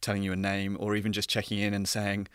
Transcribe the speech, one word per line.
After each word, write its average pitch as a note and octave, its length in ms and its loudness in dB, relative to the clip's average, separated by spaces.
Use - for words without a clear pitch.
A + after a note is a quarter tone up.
telling G2+ 200 0
you F#2+ 100 0
a F#2 40 0
name, G2 420 0
or G#2 160 2
even G#2 180 2
just G2+ 180 0
checking G#2+ 280 0
in G#2 160 2
and G2+ 140 0
saying, G2+ 460 0